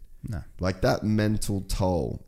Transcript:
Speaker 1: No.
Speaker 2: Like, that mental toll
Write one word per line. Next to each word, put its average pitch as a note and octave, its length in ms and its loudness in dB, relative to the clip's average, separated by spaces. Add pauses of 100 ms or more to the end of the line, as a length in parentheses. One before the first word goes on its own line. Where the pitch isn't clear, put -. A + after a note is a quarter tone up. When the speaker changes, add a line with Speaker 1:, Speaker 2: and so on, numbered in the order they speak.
(260)
Speaker 1:
No. F2 160 -6 (160)
Speaker 2:
Like, F#2 220 0
that B2 240 2
mental G#2+ 560 2
toll F2+ 680 0